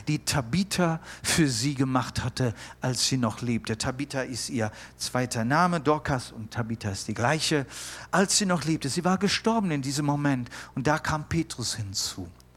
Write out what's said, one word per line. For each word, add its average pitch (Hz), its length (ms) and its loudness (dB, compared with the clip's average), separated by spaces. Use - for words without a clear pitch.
die 151 140 2
Tabitha 160 800 0
für 156 260 4
sie 127 260 0
gemacht 131 480 0
hatte, 123 320 0
als - 280 0
sie 139 80 2
noch 117 240 0
lebte. 117 360 0
Tabitha 135 440 -4
ist 123 300 -6
ihr 110 200 -2
zweiter 123 460 -2
Name, 170 360 4
Dorcas 147 500 2
und 110 220 -12
Tabitha 113 380 -4
ist - 180 -6
die 107 60 -4
gleiche. 139 520 2
Als 185 260 4
sie 202 80 2
noch 175 180 2
lebte, 156 240 0
sie 156 160 -2
war 185 140 4
gestorben 202 540 2
in 143 100 0
diesem 143 240 0
Moment. 143 420 2
Und 135 100 0
da 151 140 4
kam 151 280 -2
Petrus 156 460 -2
hinzu. 95 540 -6